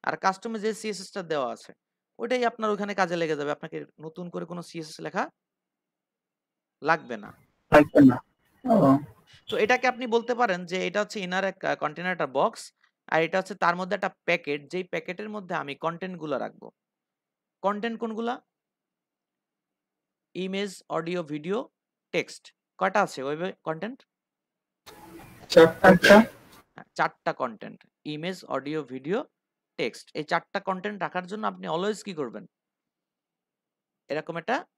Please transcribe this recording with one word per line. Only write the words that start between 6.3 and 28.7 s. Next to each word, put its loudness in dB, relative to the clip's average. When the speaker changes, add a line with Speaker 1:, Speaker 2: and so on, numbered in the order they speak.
Speaker 1:
লাগবে 0
না। -14
Speaker 2:
লাগবে 8
না। 10
ও। 6
Speaker 1:
তো -4
এটাকে 2
আপনি -2
বলতে 0
পারেন 0
যে -6
এটা -2
হচ্ছে -6
inner -2
এক, -4
আহ, 0
container -4
একটা -4
box, 0
আর 2
এটা 0
হচ্ছে -4
তার 2
মধ্যে -4
একটা -4
packet, -2
যেই -6
প্যাকেটের -10
মধ্যে -10
আমি -6
content -6
গুলা -4
রাখবো। -10
Content -2
কোনগুলা? -6
Image, -4
audio, -4
video, -6
text। -4
কয়টা 0
আছে -2
ওয়েবে -4
content? -8
Speaker 3:
চারটা। 10
Speaker 1:
হ্যাঁ, -20
চারটা -2
content, -6
image, -6
audio, -4